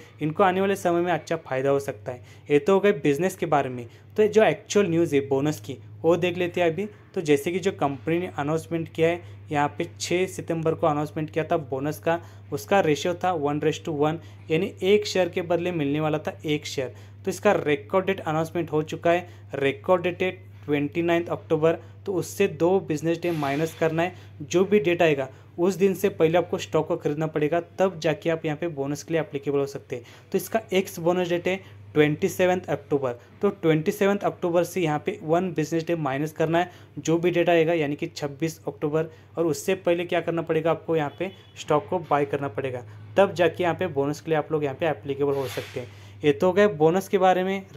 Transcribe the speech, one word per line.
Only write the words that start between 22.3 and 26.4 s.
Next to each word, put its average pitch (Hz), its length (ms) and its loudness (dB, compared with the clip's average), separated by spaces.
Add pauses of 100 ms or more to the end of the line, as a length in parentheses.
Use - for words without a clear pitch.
दो 170 300 2
बिजनेस 160 420 -2
डे 170 120 -2
माइनस 151 400 -2
करना 160 300 0
है, 180 120 -4 (260)
जो 170 240 2
भी 208 140 4
डेट 175 220 2
आएगा 143 260 4 (320)
उस 180 160 2
दिन 190 180 2
से - 160 0
पहले 165 280 2
आपको 170 200 0